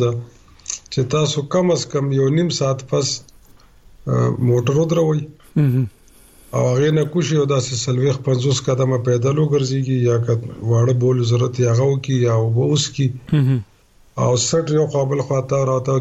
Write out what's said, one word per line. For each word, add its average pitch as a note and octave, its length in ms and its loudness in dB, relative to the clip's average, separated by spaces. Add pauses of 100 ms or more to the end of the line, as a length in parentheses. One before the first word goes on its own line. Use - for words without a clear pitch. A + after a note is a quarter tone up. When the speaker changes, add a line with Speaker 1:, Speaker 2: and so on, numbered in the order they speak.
Speaker 1:
ده A#2 80 0 (800)
چې - 80 -4 (100)
تاسو D3+ 320 0
کم F3+ 300 0
از D#3+ 140 0
کم C#3 260 -2
یو C3+ 180 2
نیم E3 200 2
ساعت C3+ 400 -4
پس، - 320 -2 (840)
آه، B2 220 0 (100)
موټر B2 380 2
ودروئ. D#3+ 420 0 (360)
Speaker 2:
مهم. C3 300 2 (680)
Speaker 1:
او B2 100 0 (120)
هغې D3 160 2
نه D3+ 120 2 (100)
کوشي D#3+ 240 -2
او C#3+ 80 2
داسې C3+ 280 -2 (120)
څلوېښت C3 420 0
پنځوس C3 300 0 (100)
قدمه C3 300 0
پیدل B2 420 0
وګرځېږي، C3+ 580 0 (120)
یا A#2 80 2
که A#2 160 0 (280)
واړه A#2 320 2
بولو B2 300 2
ضرورت A#2+ 360 0
یې B2 80 2
هغه A#2 160 2
وکړي، C3+ 340 0 (100)
یا A#2 60 2
اوبه A2+ 320 2
وڅښي. C#3+ 440 0 (240)
Speaker 2:
مهم. C3+ 260 2 (580)
Speaker 1:
او B2 180 2
سټ D#3 360 0
یو D3+ 160 4
خوا C#3+ 160 0
بل C#3 180 -2
خوا C3+ 200 -2
تاو C3+ 240 0
راتاو C3 360 0